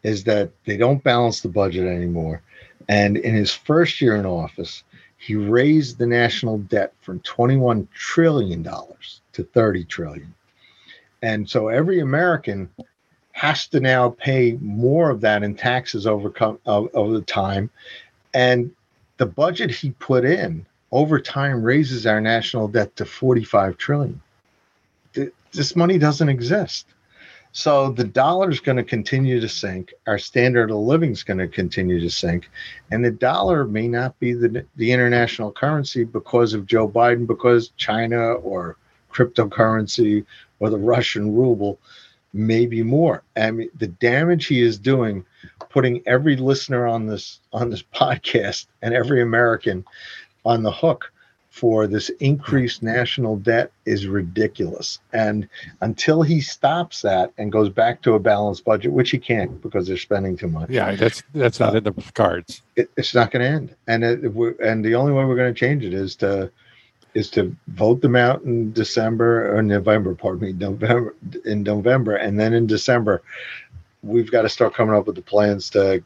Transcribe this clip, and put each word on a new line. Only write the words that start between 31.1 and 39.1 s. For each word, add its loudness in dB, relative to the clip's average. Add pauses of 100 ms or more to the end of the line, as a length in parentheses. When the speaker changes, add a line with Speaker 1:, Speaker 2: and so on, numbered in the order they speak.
Speaker 1:
is -8
gonna -4
continue -2
to -2
sink. -4 (420)
And -2
the 2
dollar 0
may -2
not -4
be 0
the, -2 (120)
the 0
international 0
currency -2
because 0
of -6
Joe 2
Biden, 2
because 2
China -2
or -8 (340)